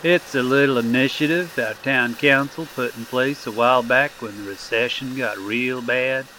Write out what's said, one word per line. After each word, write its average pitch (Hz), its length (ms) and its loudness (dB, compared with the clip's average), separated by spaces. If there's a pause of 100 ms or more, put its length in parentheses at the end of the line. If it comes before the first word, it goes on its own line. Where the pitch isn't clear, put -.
It's 170 300 2
a 135 80 0
little 135 380 4
initiative 139 800 0
our 110 160 -4
town 123 400 0
council 139 520 2
put 123 280 -6
in 113 100 -10
place 131 400 -2
a 120 60 -6
while 120 320 4
back 127 360 2
when 107 160 -10
the 104 80 -12
recession 117 720 -4
got 120 240 -4
real 120 460 -4
bad 127 440 -2 (120)